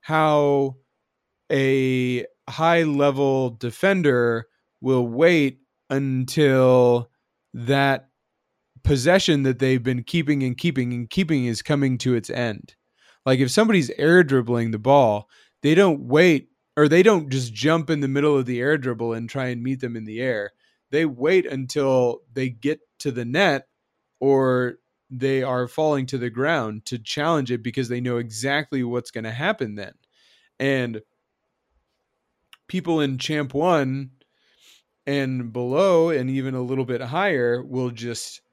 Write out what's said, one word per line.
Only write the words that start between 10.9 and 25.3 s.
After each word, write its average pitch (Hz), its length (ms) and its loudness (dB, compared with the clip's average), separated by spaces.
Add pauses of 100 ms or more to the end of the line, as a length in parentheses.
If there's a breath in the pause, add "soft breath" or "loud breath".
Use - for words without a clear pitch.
and 120 160 -8
keeping 156 360 0
is 117 180 -4
coming 139 340 0
to 127 160 0
its 113 160 -2
end. - 460 -8 (500 soft breath)
Like, 131 140 2
if 131 100 2
somebody's 202 480 2
air 175 260 6
dribbling 120 460 0
the 110 80 -4
ball, 113 500 4 (360 soft breath)
they 147 100 4
don't 165 280 4
wait, 147 480 2 (280)
or 151 100 6
they 165 140 6
don't 180 300 4
just 127 220 -4
jump 147 360 0
in 147 120 -2
the 139 60 -2
middle 143 300 2
of 135 80 0
the 123 140 -4
air 147 180 0
dribble 117 360 -4
and 117 140 -8
try 131 200 -6
and 120 160 -8
meet 131 160 -4
them 120 160 -8
in 110 100 -10
the 107 160 -10
air. 110 300 -4 (400)
They 156 140 0
wait 151 420 0
until 131 720 -2 (100)
they 131 180 -4
get 139 320 -4 (180)
to 143 120 -4
the 120 140 -6
net 143 420 0 (520)
or 127 560 2 (340)
they 135 320 -2